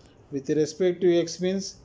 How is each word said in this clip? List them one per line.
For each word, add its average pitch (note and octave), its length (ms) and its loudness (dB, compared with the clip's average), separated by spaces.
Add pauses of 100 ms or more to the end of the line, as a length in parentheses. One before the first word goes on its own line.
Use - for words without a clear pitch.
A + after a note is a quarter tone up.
(300)
With C#3 200 -6
respect D#3 500 0
to F3 180 4
X E3 220 -2
means F#3+ 440 -4